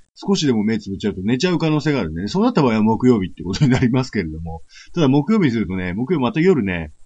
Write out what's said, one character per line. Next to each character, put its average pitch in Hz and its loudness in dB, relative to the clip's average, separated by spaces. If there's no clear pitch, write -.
少 202 -2
し 156 -2
で 131 4
も 110 0
目 110 0
つ 107 -12
ぶ 98 -8
っ - -12
ち 107 -4
ゃ - -2
う 90 -6
と 92 -10
寝 120 0
ち 185 -2
ゃ 180 -2
う 160 0
可 156 0
能 151 0
性 151 0
が 135 -2
あ 95 -4
る 80 -6
ん 78 -8
で 85 -6
ね。 104 -4
そ 180 -2
う 220 2
な 247 2
っ - 0
た 190 2
場 127 4
合 110 2
は 110 2
木 110 2
曜 117 6
日 92 -4
っ - -16
て - -14
こ 90 -6
と 120 0
に 127 4
な 120 2
り 113 4
ま 131 0
す - -12
け 110 -2
れ 80 -6
ど 78 -10
も。 82 -12
た 180 -2
だ 147 4
木 143 2
曜 220 2
日 170 4
に 127 2
す 113 0
る 101 -2
と 92 -4
ね、 90 -4
木 127 -4
曜 151 0
ま 120 0
た 156 -2
夜 165 4
ね 85 -4